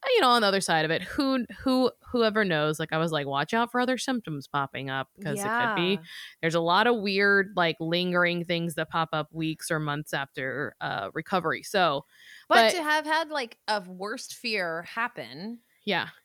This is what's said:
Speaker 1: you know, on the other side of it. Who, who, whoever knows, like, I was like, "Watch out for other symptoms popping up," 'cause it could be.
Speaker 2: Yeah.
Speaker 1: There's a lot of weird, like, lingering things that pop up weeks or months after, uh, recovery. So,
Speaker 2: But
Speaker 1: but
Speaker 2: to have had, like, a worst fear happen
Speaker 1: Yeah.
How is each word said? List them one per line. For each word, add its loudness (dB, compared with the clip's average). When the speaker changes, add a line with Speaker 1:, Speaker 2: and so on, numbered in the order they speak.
Speaker 1:
you 6
know, 6
on 6
the 6
other 4
side 2
of 2
it. 0
Who, 0
who, 4
whoever 2
knows, 0
like, -4
I 2
was 0
like, -2
"Watch -2
out 0
for 0
other 0
symptoms -6
popping -4
up," -4
'cause -4
it -4
could 0
be. 0
Speaker 2:
Yeah. -4
Speaker 1:
There's 0
a 4
lot 4
of 4
weird, 2
like, 2
lingering 0
things -2
that -4
pop -2
up -4
weeks -4
or 0
months -6
after, -6
uh, -4
recovery. -2
So, 0
Speaker 2:
But 4
Speaker 1:
but 8
Speaker 2:
to -4
have 0
had, 0
like, -6
a -2
worst -10
fear -4
happen -8
Speaker 1:
Yeah. -2